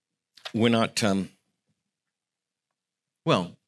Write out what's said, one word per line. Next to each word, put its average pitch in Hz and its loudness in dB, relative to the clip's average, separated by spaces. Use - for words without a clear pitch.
we're 113 2
not, 113 0
um, 98 -2
well, 101 0